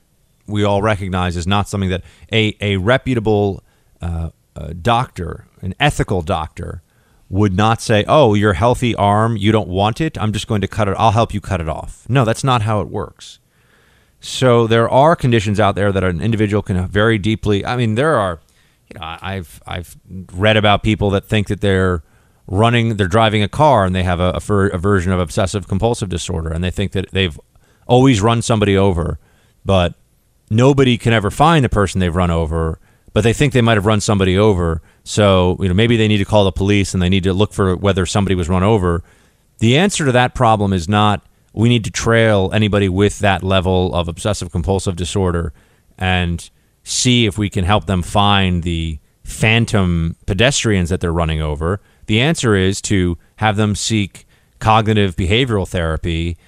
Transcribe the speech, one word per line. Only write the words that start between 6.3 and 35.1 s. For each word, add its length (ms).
would 240
not 280
say, 260
"Oh, 240
your 220
healthy 400
arm, 420
you 160
don't 160
want 320
it, 160
I'm 160
just 140
going 160
to 40
cut 220
it, 100
I'll 120
help 240
you 80
cut 180
it 80
off." 400
No, 160
that's 180
not 200
how 180
it 80
works. 500
So 460
there 220
are 260
conditions 460
out 140
there 180
that 100
an 200
individual 400
can 260
very 300
deeply, 480
I 100
mean, 180
there 220
are, 240
you 100
know, 60
I, 160
I've, 460
I've 300
read 240
about 260
people 280
that 160
think 220
that 120
they're 420
running, 500
they're 100
driving 360
a 60
car 360
and 100
they 80
have 160
a, 120
a, 100
fer-, 280
a 100
version 340
of 80
obsessive 480
compulsive 400
disorder, 420
and 140
they 60
think 220
that 200
they've 260
always 360
run 180
somebody 360
over, 420
but 300
nobody 460
can 160
ever 180
find 320
the 60
person 320
they've 160
run 140
over, 500
but 100
they 100
think 200
they 100
might 140
have 100
run 140
somebody 360
over. 460
So, 560